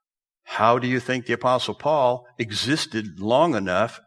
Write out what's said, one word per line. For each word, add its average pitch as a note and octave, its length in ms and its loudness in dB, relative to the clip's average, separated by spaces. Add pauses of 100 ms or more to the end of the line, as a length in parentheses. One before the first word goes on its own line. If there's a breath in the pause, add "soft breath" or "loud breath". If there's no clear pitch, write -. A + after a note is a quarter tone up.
(520)
How A#2 260 4
do B2 100 -2
you B2+ 100 0
think B2+ 280 -4
the A#2+ 80 -2
Apostle B2 400 -2
Paul B2+ 520 0 (120 loud breath)
existed G#2+ 840 -4
long C3 340 2
enough G2 520 0